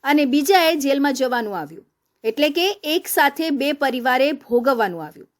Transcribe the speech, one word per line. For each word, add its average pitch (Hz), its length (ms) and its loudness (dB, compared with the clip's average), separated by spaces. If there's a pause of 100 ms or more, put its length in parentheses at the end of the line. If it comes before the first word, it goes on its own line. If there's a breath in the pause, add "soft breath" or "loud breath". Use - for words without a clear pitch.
અને 294 220 4
બીજાએ 320 500 4
જેલમાં 277 380 0
જવાનું 240 460 -4
આવ્યું, 156 260 -14 (380)
એટલે 254 260 0
કે 349 340 -2
એક 330 240 -2
સાથે 302 420 0
બે 285 240 -2
પરિવારે 262 580 0
ભોગવવાનું 233 760 -2
આવ્યું. 147 220 -20 (120)